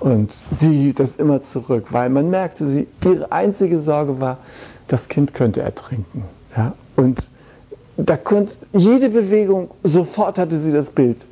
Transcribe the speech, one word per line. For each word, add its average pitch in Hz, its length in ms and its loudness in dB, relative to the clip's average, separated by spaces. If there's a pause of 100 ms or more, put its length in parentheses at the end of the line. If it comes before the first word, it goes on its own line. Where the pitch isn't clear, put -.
Und 107 340 0 (260)
sie 160 100 4
hielt 143 300 2
das 131 160 -2
immer 143 260 0
zurück, 117 480 -4
weil 120 180 0
man 143 220 0
merkte, 180 380 -4
sie, 139 180 -2 (180)
ihre 175 280 2
einzige 180 480 0
Sorge 147 400 -2
war, 131 180 -4 (480)
das - 220 -2
Kind 143 260 -2
könnte 117 260 0
ertrinken. - 640 -8 (340)
Ja? 110 160 0 (220)
Und 131 260 2 (760)
da - 200 0
konnt-, 208 400 0 (160)
jede 233 380 4
Bewegung, 196 600 0 (120)
sofort 180 560 0
hatte 165 200 -2
sie 156 120 -2
das 147 200 0
Bild, 120 420 0